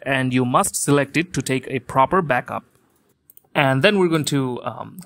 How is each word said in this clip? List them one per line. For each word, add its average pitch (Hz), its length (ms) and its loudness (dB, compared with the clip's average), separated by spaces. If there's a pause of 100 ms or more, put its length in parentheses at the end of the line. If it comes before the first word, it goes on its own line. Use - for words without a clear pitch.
and 131 300 -2
you 127 100 2
must 147 320 0
select 143 400 0
it 175 160 -2
to 143 80 -4
take 131 280 -4
a 127 100 -6
proper 135 420 2
backup. 123 440 -4 (880)
And 135 280 4
then 208 160 4
we're 180 100 4
going 160 180 0
to, 131 360 -2
um, 113 440 -12